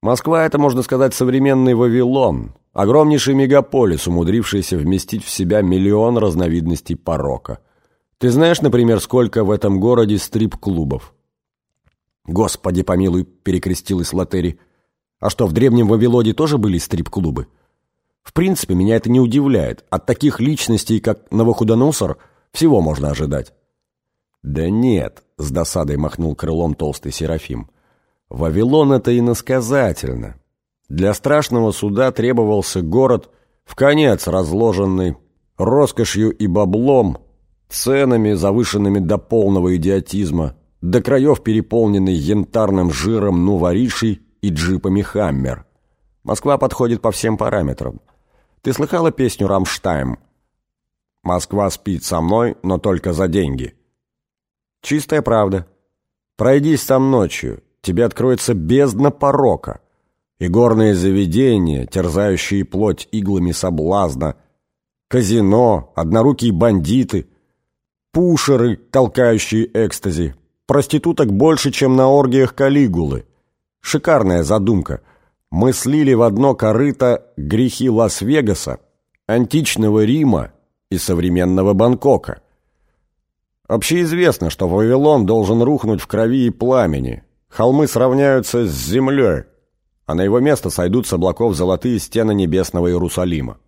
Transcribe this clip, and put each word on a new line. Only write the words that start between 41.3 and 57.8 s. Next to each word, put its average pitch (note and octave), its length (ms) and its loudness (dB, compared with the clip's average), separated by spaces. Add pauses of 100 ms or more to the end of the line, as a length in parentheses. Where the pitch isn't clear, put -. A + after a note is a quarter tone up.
переполненный G#2 680 0
янтарным F#2+ 800 0
жиром F2+ 540 0
нуворишей G2+ 760 0 (200)
и G2+ 80 -2
джипами F#2 520 -2
«Хаммер». C#2 640 -4 (580)
Москва C#3 340 -2
подходит A#2+ 440 -2
по A2+ 100 0
всем A2 260 -2
параметрам. D2 640 -4 (600)
Ты B2+ 120 -4
слыхала D#3+ 380 0
песню A#2 360 -2
«Рамштайн»? F2 680 -2 (1080)
«Москва F#2 460 -2
спит F2+ 340 -8
со E2+ 180 -4
мной, G#2+ 420 0
но F#2 140 -2
только F2+ 360 -2
за F2+ 140 -2
деньги». C#2+ 480 -4 (1040)
Чистая D3 400 -2
правда. G2+ 460 0 (720)
Пройдись C#3 480 2
там C3 260 2
ночью, E2+ 500 -2 (200)